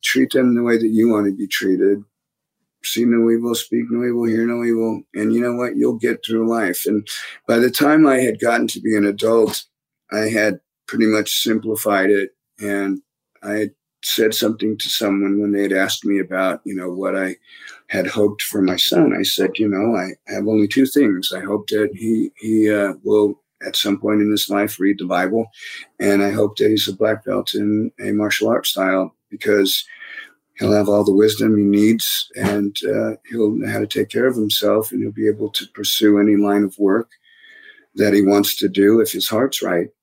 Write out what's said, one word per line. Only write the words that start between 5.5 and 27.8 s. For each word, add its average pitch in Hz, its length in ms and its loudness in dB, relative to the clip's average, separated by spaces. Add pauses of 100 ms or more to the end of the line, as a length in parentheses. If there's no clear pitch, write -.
what? 123 200 -4
You'll 120 220 0
get 117 280 -4
through 113 240 0
life. 110 360 -2
And 104 220 -2 (400)
by 120 120 2
the 123 100 4
time 147 380 4
I 131 120 4
had 117 200 0
gotten 117 280 0
to - 140 -8
be 110 140 0
an 101 100 2
adult, 107 580 2 (480)
I 107 180 -2
had 107 300 0 (280)
pretty 117 180 0
much 107 380 0
simplified 107 680 0
it. 98 220 2 (280)
And 101 420 -4 (400)
I 104 120 -8
had 107 180 -4 (320)
said 110 300 0
something 110 440 -2
to - 120 -8
someone 101 500 0
when 104 140 0
they 101 80 0
had 98 100 0
asked 95 340 -2
me 101 140 0
about, 92 460 -2
you 95 100 -8
know, 90 160 -8
what 92 240 -4
I 92 220 -6 (500)
had 92 200 -4
hoped 104 340 0
for - 200 -4
my 92 140 2
son. 151 420 2
I 92 60 -2
said, 95 340 -2
"You 110 120 0
know, 104 260 0
I 92 200 -6 (120)
have 98 200 -6
only 107 200 2
two 135 180 2
things. 107 460 0
I 90 100 -8
hope 101 260 -4
that 107 260 -2
he, 110 420 -2
he, 110 340 2
uh, 101 240 0 (100)
will 104 380 2 (240)
at - 120 -6
some 151 200 0
point 107 240 0
in 104 80 2
his 104 200 -2
life 101 300 -2
read 98 200 0
the 95 60 -8
Bible. 95 420 -2 (520)
And 101 220 2
I 101 100 0
hope 104 260 -2
that 107 120 2
he's 107 180 0
a 98 80 -6
black 110 280 -2
belt 104 300 -4
in 107 460 -2